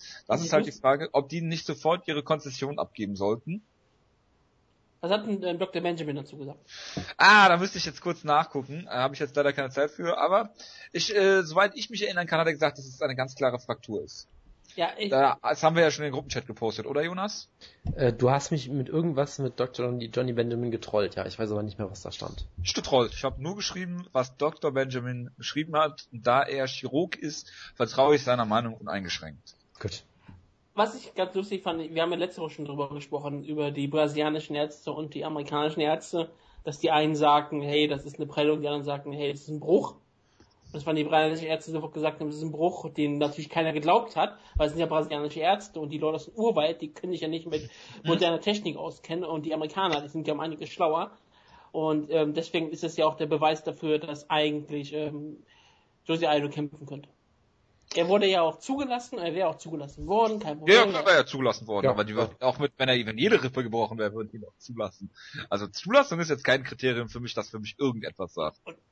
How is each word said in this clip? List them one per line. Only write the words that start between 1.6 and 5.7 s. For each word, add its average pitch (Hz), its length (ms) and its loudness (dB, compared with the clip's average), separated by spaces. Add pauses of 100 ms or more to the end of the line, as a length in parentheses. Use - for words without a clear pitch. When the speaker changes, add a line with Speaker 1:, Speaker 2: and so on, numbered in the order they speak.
Speaker 1:
sofort 165 420 0
ihre 147 160 -2
Konzession 147 560 -4
abgeben 101 360 -6
sollten. 113 480 -2 (1400)
Speaker 2:
Was 170 100 -2
hat 214 160 0
denn, 196 160 -2
ähm, 175 160 -2
Doktor 180 220 -2